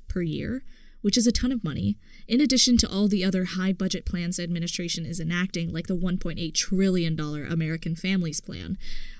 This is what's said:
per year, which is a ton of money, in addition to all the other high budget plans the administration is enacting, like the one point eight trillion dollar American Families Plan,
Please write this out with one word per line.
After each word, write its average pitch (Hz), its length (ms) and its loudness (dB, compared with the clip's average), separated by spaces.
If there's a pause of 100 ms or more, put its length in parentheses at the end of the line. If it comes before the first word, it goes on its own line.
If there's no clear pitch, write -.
per 185 140 -2
year, 156 400 -4 (400)
which 208 160 2
is 226 80 6
a 240 60 6
ton 247 180 0
of 254 140 -2
money, 190 340 -2 (300)
in 240 120 4
addition 247 380 6
to - 100 2
all 202 200 2
the 190 160 2
other 185 200 2
high 185 280 0
budget 185 340 -2
plans 175 300 0
the 175 80 -2
administration 170 600 -4
is 160 160 -2
enacting, 170 520 -2
like 160 160 -4
the 185 80 0
one 175 200 0
point 170 220 -4
eight 165 160 -4
trillion 185 600 2
dollar 151 280 -4
American 160 520 -2
Families 180 440 0
Plan, - 380 -8 (420)